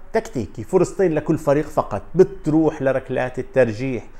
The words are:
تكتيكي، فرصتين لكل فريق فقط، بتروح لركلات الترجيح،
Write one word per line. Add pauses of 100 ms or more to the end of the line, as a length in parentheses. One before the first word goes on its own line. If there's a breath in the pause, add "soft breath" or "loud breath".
(120)
تكتيكي،
فرصتين
لكل
فريق
فقط، (120)
بتروح
لركلات
الترجيح، (140 soft breath)